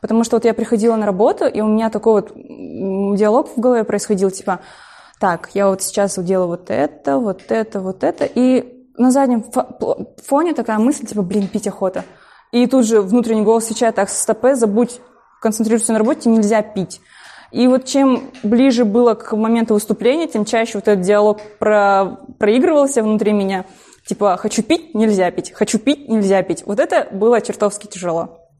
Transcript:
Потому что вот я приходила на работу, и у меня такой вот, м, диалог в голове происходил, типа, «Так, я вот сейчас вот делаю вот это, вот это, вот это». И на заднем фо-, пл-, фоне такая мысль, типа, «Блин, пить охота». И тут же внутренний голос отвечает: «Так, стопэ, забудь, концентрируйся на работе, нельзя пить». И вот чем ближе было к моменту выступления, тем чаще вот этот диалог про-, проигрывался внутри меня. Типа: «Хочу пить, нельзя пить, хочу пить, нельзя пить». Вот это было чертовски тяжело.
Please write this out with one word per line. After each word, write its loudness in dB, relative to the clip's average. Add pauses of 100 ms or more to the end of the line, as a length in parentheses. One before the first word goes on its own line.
Потому 0
что -2
вот 0
я 2
приходила 0
на -2
работу, 0
и -2
у 0
меня 0
такой 2
вот, -10
м, -6
диалог 2
в -4
голове 2
происходил, -2
типа, -6 (600)
«Так, -2
я 2
вот -2
сейчас -2
вот -4
делаю 0
вот -8
это, -2
вот -4
это, -2
вот -8
это». -2
И 0 (200)
на 4
заднем 2
фо-, -6
пл-, -4 (100)
фоне 0
такая -4
мысль, 0
типа, -4
«Блин, -2
пить -6
охота». -6 (480)
И 2
тут 2
же 4
внутренний 0
голос 2
отвечает: -2
«Так, -2
стопэ, 0
забудь, 0 (420)
концентрируйся 0
на 0
работе, 0
нельзя 2
пить». -8 (500)
И 2
вот 2
чем 0 (140)
ближе 4
было 2
к -8
моменту 0
выступления, 0
тем -2
чаще -2
вот -2
этот 2
диалог 2 (180)
про-, 2 (200)
проигрывался 2
внутри 0
меня. -2 (400)
Типа: 0
«Хочу -4
пить, -2
нельзя 2
пить, -10
хочу -2
пить, -2
нельзя 2
пить». -6
Вот -6
это 0
было 2
чертовски -4
тяжело. -8 (100)